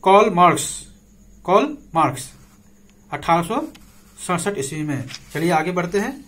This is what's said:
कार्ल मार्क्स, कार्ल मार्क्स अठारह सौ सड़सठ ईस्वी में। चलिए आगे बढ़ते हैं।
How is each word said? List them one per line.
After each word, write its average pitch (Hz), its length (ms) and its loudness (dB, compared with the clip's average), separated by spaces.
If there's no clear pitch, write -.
कार्ल 202 280 6
मार्क्स, 175 360 4
कार्ल 233 320 2
मार्क्स 151 360 0
अठारह 170 340 0
सौ 233 160 -4
सड़सठ 190 400 -4
ईस्वी 156 240 -8
में। 135 260 -6
चलिए 165 200 -2
आगे 160 200 0
बढ़ते 180 280 -2
हैं। 240 120 -6